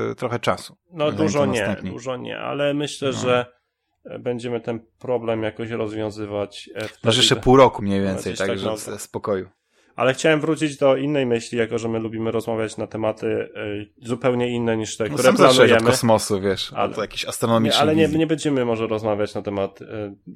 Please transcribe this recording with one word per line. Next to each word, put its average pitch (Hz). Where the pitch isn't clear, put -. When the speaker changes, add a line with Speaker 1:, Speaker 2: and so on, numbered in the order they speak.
Speaker 1:
e, 113
trochę 120
czasu. -
Speaker 2:
No 156
Speaker 1:
Zanim 104
Speaker 2:
dużo 147
Speaker 1:
to 143
Speaker 2:
nie, 127
Speaker 1:
następnie. 98
Speaker 2:
dużo 123
nie, 113
ale 139
myślę, 147
Speaker 1:
No. 120
Speaker 2:
że, 123
e, -
będziemy 120
ten 117
problem 117
jakoś 110
rozwiązywać, 107
e, 110
wtedy, -
Speaker 1:
Masz 113
jeszcze 123
Speaker 2:
gdy -
Speaker 1:
pół 127
roku 127
mniej 98
Speaker 2:
no, 98
Speaker 1:
więcej, 95
Speaker 2:
gdzieś -
tak, 95
Speaker 1:
także 101
Speaker 2:
no. 110
Speaker 1:
z-, 107
spokoju. 95
Speaker 2:
Ale 127
chciałem 156
wrócić 151
do 135
innej 139
myśli, 120
jako 113
że 113
my 113
lubimy 113
rozmawiać 110
na 110
tematy, 110
e, 104
zupełnie 123
inne 117
niż 110
te, 113
Speaker 1:
No, 107
Speaker 2:
które 101
Speaker 1:
sam 127
zacząłeś 131
od 123
Speaker 2:
planujemy. 113
Speaker 1:
kosmosu, 110
wiesz, 95
Speaker 2:
Ale 107
Speaker 1:
od -
jakichś -
astronomicznych 113
Speaker 2:
nie, -
ale 147
nie, 160
Speaker 1:
wizji. 151
Speaker 2:
nie 160
będziemy 147
może 113
rozmawiać 107
na 104
temat, 98
e, 104